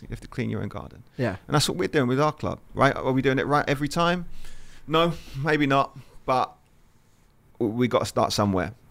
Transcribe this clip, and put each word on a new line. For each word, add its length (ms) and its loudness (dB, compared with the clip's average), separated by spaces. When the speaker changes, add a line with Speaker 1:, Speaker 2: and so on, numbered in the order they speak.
Speaker 1:
you 80 -18
have 100 -10
to 80 -18
clean 220 -6
your 140 -4
own 40 -6
garden. 360 -14
Speaker 2:
Yeah. 200 -2
Speaker 1:
And 80 -8
that's 140 2
what 80 -4
we're 100 0
doing 220 2
with 100 2
our 140 2
club, 260 -6
right? 200 4
Are 200 -2
we 80 2
doing 180 2
it 80 0
right 220 2
every 180 0
time? 380 0
No, 280 2
maybe 260 2
not. 300 2
But 280 0
w-, 180 0
we 100 4
gotta 180 2
start 280 0
somewhere. 400 2